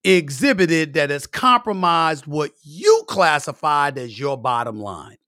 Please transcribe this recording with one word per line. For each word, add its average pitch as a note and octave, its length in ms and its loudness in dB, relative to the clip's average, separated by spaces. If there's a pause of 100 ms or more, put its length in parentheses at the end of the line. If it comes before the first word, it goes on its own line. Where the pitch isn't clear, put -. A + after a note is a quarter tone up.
exhibited E3 920 2
that D3 160 0
has C#3+ 180 -6
compromised F3+ 960 0
what D3 240 -4 (140)
you G#4 420 2
classified D3 920 0
as A#2 200 -12
your C#3 180 -4
bottom A#2 440 -4
line. F#2 480 -12